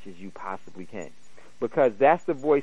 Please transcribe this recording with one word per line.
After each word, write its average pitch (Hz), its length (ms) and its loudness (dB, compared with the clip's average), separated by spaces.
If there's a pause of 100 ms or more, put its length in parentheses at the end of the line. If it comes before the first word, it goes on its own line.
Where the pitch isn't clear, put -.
as 92 120 -12
you 95 120 -12
possibly 95 560 -10
can." 87 240 -10 (480)
Because 123 400 4
that's 147 260 6
the 170 100 0
voice 139 280 2